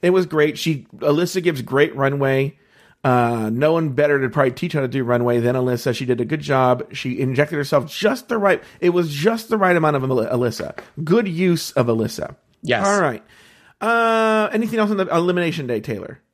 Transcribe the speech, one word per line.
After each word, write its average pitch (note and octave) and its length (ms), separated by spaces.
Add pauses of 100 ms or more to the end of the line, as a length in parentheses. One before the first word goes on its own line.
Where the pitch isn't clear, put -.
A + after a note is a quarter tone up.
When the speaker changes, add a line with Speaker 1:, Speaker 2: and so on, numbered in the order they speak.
Speaker 1:
It F3 80
was F#3 160
great. D3+ 300
She, D3+ 300 (120)
Alyssa E3+ 440
gives D#3+ 200
great C3+ 340
runway. C3+ 600 (460)
Uh, A#2+ 500
no D3 200
one E3 180
better C#3+ 300
to C3 80
probably C3+ 240
teach E3+ 200
how D#3 80
to C3 80
do C3 140
runway A#2+ 380
than B2 160
Alyssa. B2 400
She - 100
did A#2+ 140
a A#2+ 40
good D3+ 160
job. C3 540
She B2+ 240
injected C3+ 380
herself C#3+ 360
just G#3+ 360
the A#3 100
right, G3 240 (180)
it F3 100
was E3+ 220
just A3 360
the A3 100
right F#3 180
amount D#3 200
of C3 80
Aly-, B2+ 280
Alyssa. A#2 460 (240)
Good G3 240
use F3 460
of B2+ 160
Alyssa. - 480 (260)
Speaker 2:
Yes. B2 240
Speaker 1:
All G3+ 140
right. C3+ 240 (560)
Uh, A3+ 720
anything A#3 260
else G#3+ 140
on G#3 40
the F#3+ 120
Elimination E3+ 580
Day, A#2 140
Taylor? G#2+ 400 (140)